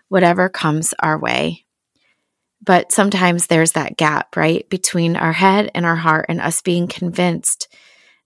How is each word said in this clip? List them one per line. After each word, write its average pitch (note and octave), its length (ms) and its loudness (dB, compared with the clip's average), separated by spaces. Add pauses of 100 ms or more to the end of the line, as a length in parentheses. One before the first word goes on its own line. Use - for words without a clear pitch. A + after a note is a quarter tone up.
whatever F3+ 400 2
comes D#3+ 520 -2
our D#3 180 0
way. D#3 480 -4 (960)
But - 320 2
sometimes F3+ 540 0
there's E3 260 2
that - 240 -6
gap, D3+ 400 -2
right, D#3+ 320 -2
between E3+ 480 -2
our E3 160 0
head F#3+ 420 2
and F3 100 -2
our E3 120 0
heart D#3+ 320 0
and E3 100 -2
us - 220 -4
being F3 260 0
convinced F3 800 -4 (580)